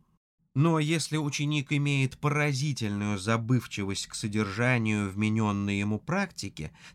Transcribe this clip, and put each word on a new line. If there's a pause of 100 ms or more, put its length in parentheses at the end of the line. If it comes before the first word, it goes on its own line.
(560)
Но
если
ученик
имеет
поразительную
забывчивость
к
содержанию
вмененной
ему
практики, (240)